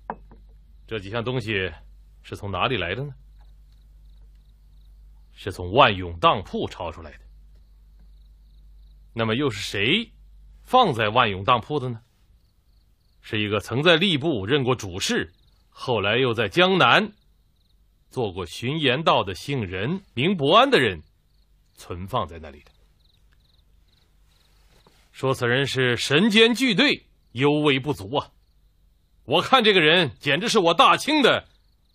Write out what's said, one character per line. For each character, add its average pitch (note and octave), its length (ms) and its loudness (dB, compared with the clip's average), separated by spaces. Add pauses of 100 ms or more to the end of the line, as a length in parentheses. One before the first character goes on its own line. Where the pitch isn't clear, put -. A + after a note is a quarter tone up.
(880)
这 A2 120 -8
几 F#2+ 120 -14
项 A#2 120 -4
东 B2+ 160 -4
西 G2 320 -2 (520)
是 - 120 -14
从 G2 140 -12
哪 F#2 160 -2
里 B2+ 100 0
来 F2+ 200 -4
的 B2+ 80 -8
呢？ C#3+ 100 -12 (2250)
是 - 160 -10
从 F2+ 200 -10
万 A#2 240 6
永 F2 220 -10
当 B2+ 240 2
铺 F3+ 260 -8
抄 E2+ 240 -10
出 E2 120 -18
来 D#2+ 80 -18
的。 - 80 -20 (1900)
那 A2+ 100 -2
么 A2 120 0
又 C#3 160 -2
是 G2+ 100 -10
谁 C3 500 -2 (520)
放 B3 280 4
在 A2 180 0
万 A#2 200 4
永 F#2+ 140 -6
当 B2 180 2
铺 D3 180 -6
的 B2+ 100 -8
呢？ A#2 120 -12 (1300)
是 A2 120 -6
一 G#2 100 -2
个 G#2 100 0
曾 A2+ 220 -6
在 E3 160 4
吏 E3+ 220 0
部 A#2+ 260 -4
任 C3+ 180 0
过 B2 120 0
主 F#2+ 240 -12
事， G3 340 -4 (380)
后 A#2+ 280 -4
来 G2+ 180 0
又 B2+ 140 0
在 A2 160 -2
江 F3+ 300 2
南 D3+ 340 4 (1000)
做 A2+ 200 -6
过 F2+ 140 -8
巡 C3 340 -8
盐 C#3+ 240 0
道 D3+ 200 2
的 F#2+ 100 -6
姓 B2+ 320 -6
任、 G2+ 340 -6 (140)
名 E3+ 240 -2
伯 C#3+ 180 2
安 B3+ 140 4
的 A#3 100 4
人 F#2+ 220 0 (720)
存 F#2 320 -14
放 G#2 220 -6
在 E2 100 -16
那 D#2 140 -18
里 D2 80 -20
的。 - 120 -20 (2500)
说 C3+ 220 -4
此 A#2+ 140 -4
人 C3 180 0
是 B2 320 -2
神 E3+ 320 2
奸 A3+ 240 6
巨 A#3 220 0
兑， A#3+ 320 0 (240)
尤 C3+ 180 0
为 D3 300 2
不 C#3 120 -6
足 A2 260 -8
啊！ - 120 -6 (960)
我 D#3 180 0
看 B3+ 220 2
这 G#3+ 100 4
个 F#3+ 80 4
人 D#3 380 2
简 C#3+ 200 -2
直 A3 80 -4
是 G#3+ 120 2
我 E3+ 120 4
大 F3 240 6
清 D4 280 0
的 C#3+ 240 2 (480)